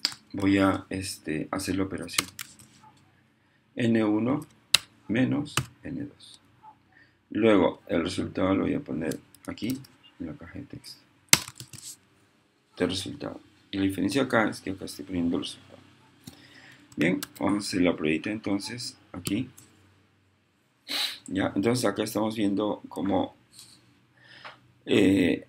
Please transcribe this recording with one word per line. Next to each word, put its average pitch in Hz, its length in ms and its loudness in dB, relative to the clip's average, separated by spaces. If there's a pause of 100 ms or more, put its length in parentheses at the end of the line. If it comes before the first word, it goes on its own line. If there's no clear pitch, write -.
(320)
voy 98 260 4
a, 95 320 4
este, 95 600 -6
hacer 95 260 -2
la 98 80 0
operación. 90 420 -4 (1500)
N 113 280 4
uno 113 420 2 (600)
menos 131 460 0 (280)
N - 220 -8
dos. - 360 -18 (920)
Luego 104 560 4
el 85 180 2
resultado 92 500 0
lo 95 100 2
voy 80 100 0
a 76 60 -2
poner 78 380 -4 (280)
aquí, 113 320 -6 (400)
en 85 80 -8
la 78 80 -10
caja 85 240 -14
de - 60 -10
texto. - 360 -18 (1700)
Este - 160 0
resultado. - 540 -6 (300)
Y 98 80 -2
la 98 60 4
diferencia 95 380 2
acá 120 260 4
es - 120 -8
que - 100 -8
acá 95 140 -8
estoy - 200 -12
poniendo 87 320 0
el 71 80 -2
resultado. - 340 -14 (1160)
Bien, 185 240 2 (180)
vamos 104 260 0
a - 40 -6
hacer 92 140 0
la 85 140 4
pruebita 80 340 -2
entonces 110 640 -6 (160)
aquí. 101 360 -2 (1800)
Ya, 90 280 0
entonces 117 300 2
acá 101 180 2
estamos 110 340 0
viendo 101 520 0
cómo, 92 480 0 (1500)
eh, 95 640 4